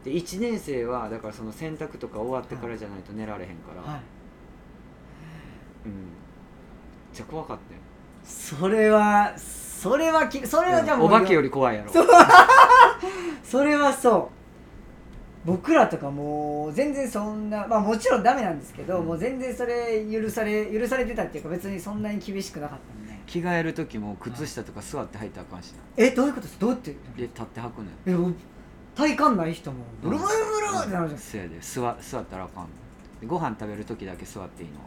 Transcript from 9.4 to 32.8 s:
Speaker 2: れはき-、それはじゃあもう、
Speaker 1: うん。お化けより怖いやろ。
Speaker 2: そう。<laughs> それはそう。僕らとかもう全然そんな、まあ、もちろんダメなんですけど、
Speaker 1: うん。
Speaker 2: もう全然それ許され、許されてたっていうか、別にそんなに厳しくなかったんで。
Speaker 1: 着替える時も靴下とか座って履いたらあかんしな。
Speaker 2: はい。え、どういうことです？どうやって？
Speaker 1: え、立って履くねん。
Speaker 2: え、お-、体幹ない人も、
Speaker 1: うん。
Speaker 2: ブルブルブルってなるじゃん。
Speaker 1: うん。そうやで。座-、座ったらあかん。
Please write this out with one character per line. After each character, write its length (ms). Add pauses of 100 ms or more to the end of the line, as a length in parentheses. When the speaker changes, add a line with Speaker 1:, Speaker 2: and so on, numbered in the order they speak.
Speaker 2:
れ 120
は 180
き-、 200
そ 160
れ 80
は 120
じ 60
ゃ 60
あ 20
も 60
う、 60
Speaker 1:
う 20
ん。 20
お 60
化 60
け 80
よ 80
り 100
怖 220
い 20
や 80
ろ。 80
Speaker 2:
そ 100
う。 60
<laughs> 1400
そ 200
れ 120
は 180
そ 380
う。 40 (1120)
僕 280
ら 120
と 120
か 100
も 600
う 20
全 180
然 160
そ 240
ん 200
な、 160
ま 100
あ、 20
も 160
ち 140
ろ 80
ん 60
ダ 100
メ 80
な 80
ん 100
で 60
す 80
け 80
ど、 160
Speaker 1:
う 60
ん。 20
Speaker 2:
も 80
う 60
全 200
然 160
そ 80
れ 400
許 240
さ 160
れ、 220
許 220
さ 100
れ 80
て 80
た 80
っ 80
て 80
い 40
う 20
か、 80
別 180
に 100
そ 140
ん 80
な 100
に 60
厳 240
し 100
く 80
な 80
か 100
っ 20
た 160
ん 100
で。 100 (120)
Speaker 1:
着 140
替 180
え 20
る 120
時 260
も 200
靴 280
下 160
と 80
か 100
座 220
っ 40
て 120
履 80
い 20
た 120
ら 60
あ 60
か 60
ん 40
し 100
な。 80 (220)
Speaker 2:
は 40
い。 40
え、 40
ど 80
う 40
い 40
う 20
こ 80
と 60
で 60
す？ 60
ど 80
う 40
や 60
っ 20
て？ 160 (220)
Speaker 1:
え、 40
立 220
っ 20
て 160
履 80
く 140
ね 60
ん。 20 (160)
Speaker 2:
え、 80
お-、 160 (640)
体 160
幹 240
な 120
い 60
人 180
も、 120 (200)
Speaker 1:
う 40
ん。 20
Speaker 2:
ブ 60
ル 60
ブ 20
ル 60
ブ 480
ル 60
っ 20
て 40
な 0
る 0
じ 60
ゃ 60
ん。 100
Speaker 1:
う 20
ん。 40
そ 200
う 40
や 60
で。 120
座-、 420
座 200
っ 40
た 120
ら 80
あ 20
か 140
ん。 60 (520)